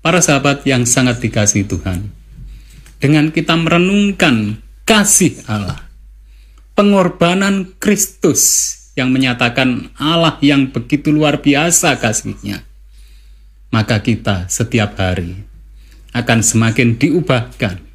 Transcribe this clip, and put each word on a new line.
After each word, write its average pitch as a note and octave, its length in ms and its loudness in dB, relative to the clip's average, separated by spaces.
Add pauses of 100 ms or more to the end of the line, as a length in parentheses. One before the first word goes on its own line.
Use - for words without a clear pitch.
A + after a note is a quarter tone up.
Para E3 220 2
sahabat C#3 420 2
yang B2+ 220 2
sangat B2 320 0
dikasihi G#2 480 0
Tuhan, F#2+ 420 -6 (920)
dengan D3+ 320 2
kita E3 240 0
merenungkan E3+ 1040 2 (240)
kasih G3 640 2
Allah, G2+ 320 -6 (960)
pengorbanan G3 1040 2
Kristus - 920 0 (220)
yang B2+ 180 -2
menyatakan B2+ 840 0
Allah E3 420 0
yang C#3 320 2
begitu C#3+ 400 -2
luar D3+ 320 0
biasa D3 560 0
kasihnya, G#2 640 -6 (1040)
maka A2 320 0
kita G2 480 -4
setiap A2 480 -2
hari F#2 480 -4 (720)
akan A#2 240 0
semakin A2+ 560 2
diubahkan B2 880 -2 (100)